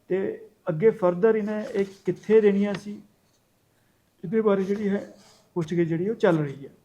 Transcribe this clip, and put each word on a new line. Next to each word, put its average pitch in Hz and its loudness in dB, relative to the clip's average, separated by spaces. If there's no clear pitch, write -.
ਤੇ 190 -4
ਅੱਗੇ 180 2
further 208 2
ਇਹਨੇ 214 -4
ਇਹ 196 0
ਕਿੱਥੇ 214 2
ਦੇਣੀਆਂ 202 4
ਸੀ, 208 -12
ਇਹਦੇ 220 -2
ਬਾਰੇ 196 2
ਜਿਹੜੀ 202 -2
ਹੈ 202 -4
ਪੁੱਛਗਿੱਛ 170 -2
ਜਿਹੜੀ 170 -2
ਉਹ 226 -4
ਚੱਲ 185 4
ਰਹੀ 139 -6
ਹੈ। - -20